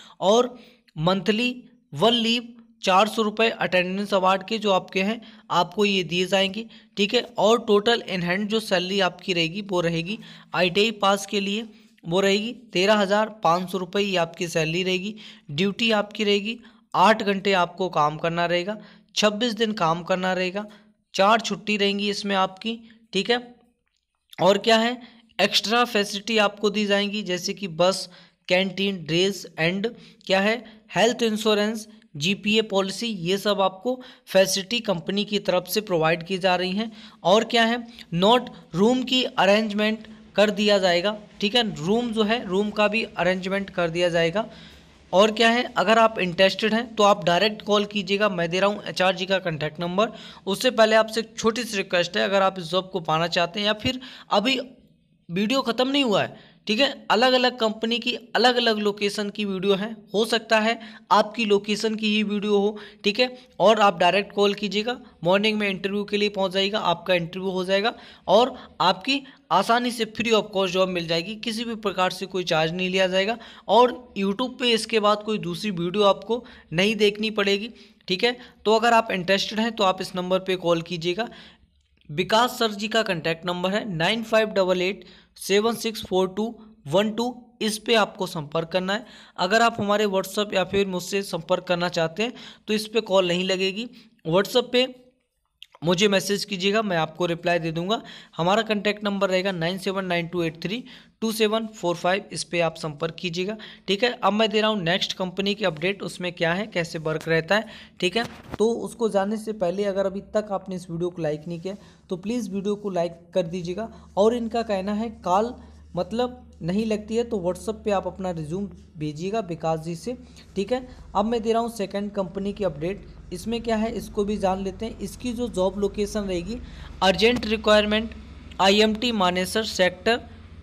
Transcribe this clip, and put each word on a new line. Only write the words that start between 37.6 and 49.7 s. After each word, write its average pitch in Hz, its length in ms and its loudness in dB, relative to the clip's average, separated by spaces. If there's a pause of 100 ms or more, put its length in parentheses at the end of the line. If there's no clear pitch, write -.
है, 233 220 -2 (280)
नॉट 233 340 4 (260)
रूम 233 300 4
की 254 200 0
अरेंजमेंट 214 840 2 (300)
कर 208 160 6
दिया 208 260 4
जाएगा, 185 380 2 (240)
ठीक 202 140 0
है, 247 100 2 (120)
रूम 214 360 0
जो 220 100 0
है, 220 240 0
रूम 202 240 0
का 208 180 2
भी 220 160 0
अरेंजमेंट 185 680 -2
कर 175 200 -2
दिया 175 180 0
जाएगा। 170 380 2 (640)
और 214 200 6
क्या 226 180 4
है, 240 120 0 (140)
अगर 220 220 4
आप 220 220 4
इंटरेस्टेड 190 540 2
हैं 240 200 -4
तो 220 100 2
आप 202 200 4
डायरेक्ट 190 380 2
कॉल 208 240 2
कीजिएगा, 202 440 0
मैं 170 200 -2
दे 180 100 0
रहा 202 100 4
हूँ 208 160 -6
एचआरजी 185 400 0
का 190 140 0
कॉन्टैक्ट 156 400 -6